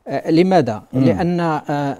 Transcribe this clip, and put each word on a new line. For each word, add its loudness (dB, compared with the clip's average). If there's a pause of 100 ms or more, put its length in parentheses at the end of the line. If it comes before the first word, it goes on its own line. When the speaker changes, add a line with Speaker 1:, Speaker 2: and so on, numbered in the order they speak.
Speaker 1:
آه، -4
لماذا؟ 2 (100)
Speaker 2:
مم. 0
Speaker 1:
لأن، 2
آه، -2